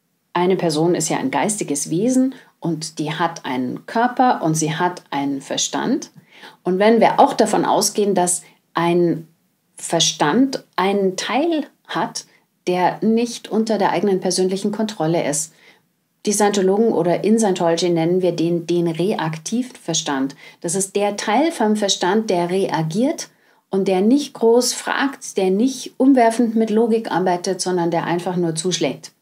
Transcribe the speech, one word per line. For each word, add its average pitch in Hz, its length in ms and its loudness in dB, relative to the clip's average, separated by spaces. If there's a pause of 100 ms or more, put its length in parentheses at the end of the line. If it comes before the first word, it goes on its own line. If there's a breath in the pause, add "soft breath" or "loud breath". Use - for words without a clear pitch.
(320)
eine 180 240 2
Person 165 380 0
ist - 140 -2
ja 151 100 -2
ein 131 140 -2
geistiges 156 580 -4
Wesen 254 440 2 (260 loud breath)
und 165 400 -6
die 156 120 -4
hat 165 320 -4
einen 127 420 -6
Körper 247 560 0
und 160 120 0
sie 156 200 -2
hat 175 360 -4
einen 139 300 -4
Verstand, 151 720 -4 (520 loud breath)
und 185 160 0
wenn 220 220 6
wir - 200 4
auch 262 120 6
davon 208 320 2
ausgehen, 196 500 0
dass 180 280 0 (320 loud breath)
ein 170 520 0 (500)
Verstand 180 880 0 (120)
einen 196 400 0
Teil 302 500 -2 (200)
hat, - 400 -8 (400 soft breath)
der 180 360 0
nicht 226 460 0
unter 220 300 0
der 196 120 2
eigenen 185 300 0
persönlichen 185 500 -2
Kontrolle 170 580 -2
ist. - 240 -6 (720 soft breath)
Die 208 60 0
Scientologen 202 600 2
oder 170 320 0
in 220 140 4
Scientology 180 500 0
nennen 170 320 2
wir 180 120 2
den, 165 340 -2
den 175 200 0
reaktiven 170 880 -4
Verstand. 139 640 -4 (240 loud breath)
Das 165 140 -4
ist 190 200 -4
der 208 220 0
Teil 240 340 0
vom 214 260 0
Verstand, 208 520 0
der 175 220 0
reagiert 190 800 -2 (400 soft breath)
und 196 180 2
der 185 140 2
nicht 269 320 2
groß 233 400 4
fragt, - 640 -4
der 190 120 2
nicht 226 460 0
umwerfend 240 580 4
mit 226 140 2
Logik 226 420 2
arbeitet, 180 520 -2
sondern 175 280 0
der 170 140 0
einfach 175 320 -2
nur 170 180 0
zuschlägt. 160 680 -4